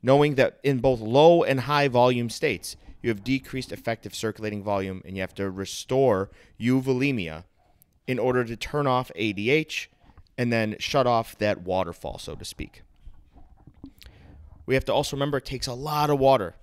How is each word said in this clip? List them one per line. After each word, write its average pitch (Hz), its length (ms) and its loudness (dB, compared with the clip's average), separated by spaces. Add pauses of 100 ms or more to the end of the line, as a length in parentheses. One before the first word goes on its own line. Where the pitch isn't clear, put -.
knowing 143 340 4
that 123 280 2
in 135 160 2
both 123 220 2
low 151 420 6
and 131 180 0
high 143 280 2
volume 123 400 4
states, - 480 -6 (240)
you 120 80 -2
have 104 160 -4
decreased 131 480 -4
effective - 420 -8
circulating 107 480 -4
volume 98 400 -2
and 95 140 -10
you 95 40 -4
have 92 140 -6
to 98 140 -4
restore 98 800 0 (280)
euvolemia 127 880 0 (640)
in 127 120 -2
order 123 260 0
to 117 100 -10
turn 147 320 -4
off 127 280 0
A 107 180 -2
D 101 160 -2
H - 400 -2 (500)
and 120 140 0
then 110 240 0
shut 135 300 0
off 117 320 0
that 104 220 0
waterfall, 90 580 -4
so - 160 -12
to - 100 -14
speak. - 380 -14 (1800)
We 135 80 0
have 131 100 0
to 120 80 -2
also 143 220 -2
remember 139 240 -2
it - 60 -20
takes 123 200 -10
a 127 80 -8
lot 147 380 -2
of 143 80 2
water 131 440 4